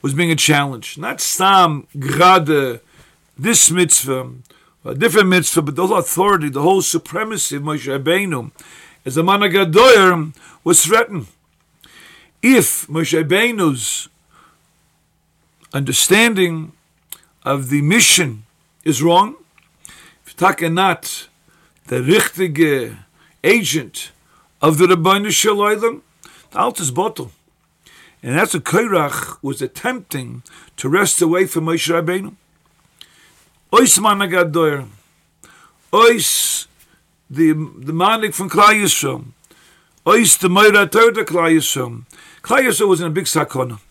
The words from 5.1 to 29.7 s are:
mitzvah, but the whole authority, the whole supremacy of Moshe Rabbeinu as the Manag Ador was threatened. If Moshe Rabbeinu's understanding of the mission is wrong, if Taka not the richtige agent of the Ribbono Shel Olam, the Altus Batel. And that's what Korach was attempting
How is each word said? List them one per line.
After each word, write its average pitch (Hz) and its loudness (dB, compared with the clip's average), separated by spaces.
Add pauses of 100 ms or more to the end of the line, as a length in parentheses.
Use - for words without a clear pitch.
mitzvah, 180 2
but 139 -6
the 160 -2
whole 202 0
authority, 175 0
the 131 -6
whole 180 2
supremacy 185 -6
of 143 -8
Moshe 147 -6
Rabbeinu 143 -2 (540)
as 131 -10
the 156 0
Manag 196 2
Ador 185 6 (320)
was - 2
threatened. 202 -2 (1160)
If 233 2
Moshe 160 -2
Rabbeinu's 175 -2 (1600)
understanding 170 0 (680)
of 135 -4
the 147 0
mission 147 0 (400)
is 147 -2
wrong, 185 2 (880)
if - -20
Taka 175 0
not 175 -4 (580)
the 127 -4
richtige 147 0 (440)
agent 160 -2 (480)
of 151 2
the 180 4
Ribbono 190 2
Shel 208 0
Olam, 214 -2 (480)
the - -12
Altus 180 -2
Batel. 127 -6 (920)
And 127 -4
that's 196 0
what 165 -6
Korach 180 -2
was 135 -8
attempting 131 -10 (340)